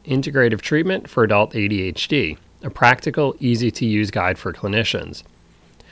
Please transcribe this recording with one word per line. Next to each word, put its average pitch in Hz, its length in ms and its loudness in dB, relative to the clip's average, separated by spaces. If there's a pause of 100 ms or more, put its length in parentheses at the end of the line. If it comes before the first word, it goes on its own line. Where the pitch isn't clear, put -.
Integrative 131 560 2
Treatment 170 440 -2
for - 160 0
Adult 104 320 2
A 104 140 0
D 101 140 0
H 92 260 -6
D, 95 300 -2 (240)
a 123 80 -8
practical, 131 680 2
easy-to-use 113 720 0
guide 92 280 0
for - 160 -8
clinicians. - 680 -2 (680)